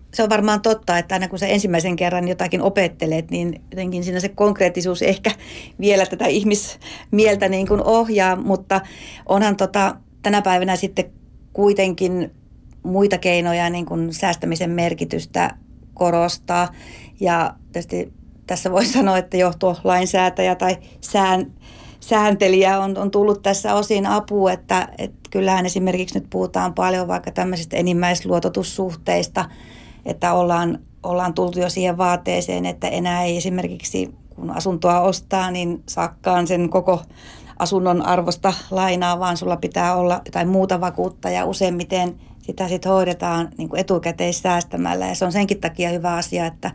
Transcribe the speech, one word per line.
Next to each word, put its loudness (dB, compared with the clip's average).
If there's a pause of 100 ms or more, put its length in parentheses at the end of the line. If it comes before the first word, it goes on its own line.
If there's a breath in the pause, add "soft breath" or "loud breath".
(140)
se 2
on 4
varmaan 2
totta, 2
että -2
aina -2
kun -10
sä -2
ensimmäisen 2
kerran 0
jotakin -2
opettelet, 0
niin -4
jotenkin -6
siinä -4
se -4
konkreettisuus 2
ehkä 0 (500 loud breath)
vielä 4
tätä -4
ihmismieltä 2
niin 0
kuin 2
ohjaa, 4
mutta 0 (460 loud breath)
onhan 4
tota, 0 (260)
tänä 2
päivänä 2
sitten -4 (480)
kuitenkin 2 (520)
muita 2
keinoja 0
niin -4
kuin -4
säästämisen -2
merkitystä -2 (440)
korostaa. 0 (520 loud breath)
Ja 0 (180)
tietysti -6 (340)
tässä -4
voi 4
sanoa, 2
että -2
jo 4
tuo 2
lainsäätäjä 2
tai 0 (240 loud breath)
sään-, 2 (480 loud breath)
sääntelijä 4
on, -2
on -2
tullut 2
tässä 0
osin 2
apuun, 2
että, -2 (100)
että -10 (140)
kyllähän 2
esimerkiksi -2
nyt -8
puhutaan -2
paljon 0
vaikka -4
tämmöisistä -4
enimmäisluototussuhteista, -2 (600 loud breath)
että -2
ollaan, 0 (240)
ollaan -2
tultu -2
jo 0
siihen -2
vaateeseen, 0
että -6
enää -2
ei -2
esimerkiksi -6 (200)
kun -10
asuntoa 0
ostaa, 0
niin -6
saakkaan -2
sen 0
koko 2 (560 loud breath)
asunnon 2
arvosta 0 (160)
lainaa, 0
vaan -2
sulla -2
pitää -2
olla 0
jotain -2
muuta 2
vakuutta -4
ja -2
useimmiten -2 (280 loud breath)
sitä -6
sit -4
hoidetaan 0 (100)
niin -8
kuin -2
etukäteen -2
säästämällä. -2
Ja -4
se -2
on -2
senkin 0
takia -4
hyvä -2
asia, -4
että -8